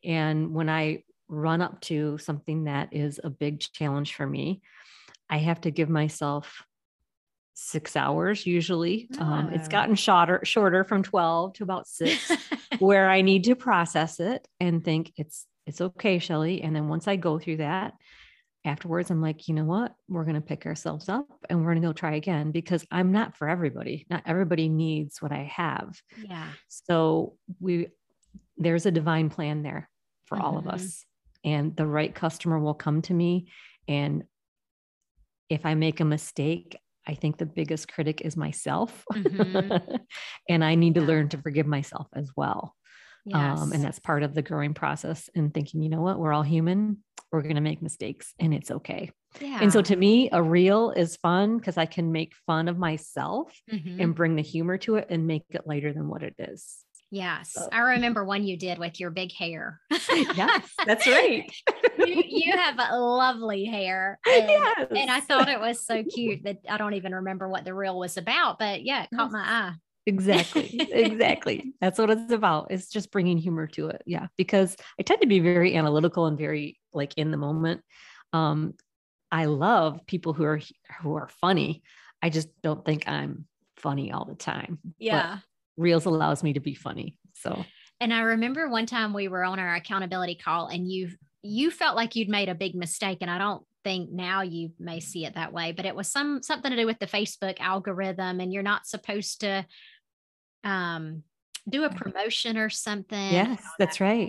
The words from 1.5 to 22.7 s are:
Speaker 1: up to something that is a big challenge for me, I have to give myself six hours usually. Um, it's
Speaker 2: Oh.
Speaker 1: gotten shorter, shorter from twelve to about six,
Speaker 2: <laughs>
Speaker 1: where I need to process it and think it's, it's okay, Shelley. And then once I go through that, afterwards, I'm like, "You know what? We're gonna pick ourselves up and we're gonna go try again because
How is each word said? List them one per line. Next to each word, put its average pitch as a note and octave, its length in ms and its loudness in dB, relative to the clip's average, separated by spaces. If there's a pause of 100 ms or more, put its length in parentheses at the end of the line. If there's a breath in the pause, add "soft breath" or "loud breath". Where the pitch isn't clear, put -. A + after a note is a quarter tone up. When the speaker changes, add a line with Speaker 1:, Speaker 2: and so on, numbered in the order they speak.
Speaker 1:
up - 200 -6
to D3+ 360 -2
something D#3 460 -4
that C#3+ 280 -4
is D3 300 -4
a D#3+ 80 -6
big D3 300 -4
challenge C#3+ 540 -4
for C#3+ 120 -6
me, C#3 360 -4 (680 loud breath)
I D#3 100 -2
have E3 240 0
to E3 80 -2
give D3+ 180 0
myself D3+ 760 -2 (920)
six - 420 -8
hours D#3+ 500 0
usually. F3 600 0 (100)
Um, D3+ 340 0
it's D#3+ 160 -4
Speaker 2:
Oh. - 20 -6
Speaker 1:
gotten G#3 240 4
shorter, F3+ 500 6
shorter F#3+ 400 4
from G3 180 2
twelve F3 520 0
to - 80 -10
about F#3 240 -4
six, C#4+ 440 -2
Speaker 2:
<laughs> - 480 -4
Speaker 1:
where F#3+ 320 8
I F#3+ 120 8
need F#3+ 220 6
to A#3+ 100 6
process E3+ 680 0
it G#3 280 -4 (100)
and E3+ 260 2
think D#3+ 320 0
it's, - 300 -10 (200)
it's D3+ 160 -10
okay, F#3 360 0
Shelley. E3 440 -2
And D#3 120 -2
then D3+ 140 -2
once D#3+ 180 -2
I G3+ 100 2
go E3 220 0
through E3 200 -6
that, F3+ 340 -2 (720 soft breath)
afterwards, E3 460 -2
I'm E3 120 2
like, D#3 240 -2
"You D#3+ 80 0
know D#3 100 0
what? G3 300 0 (140)
We're E3+ 160 -4
gonna D3+ 160 -2
pick D#3 260 -8
ourselves D#3 420 -6
up B3 180 -2 (220)
and F3 160 2
we're E3+ 100 4
gonna E3 120 2
go E3 60 0
try D#3+ 220 -2
again D3+ 360 -2
because E3+ 400 -2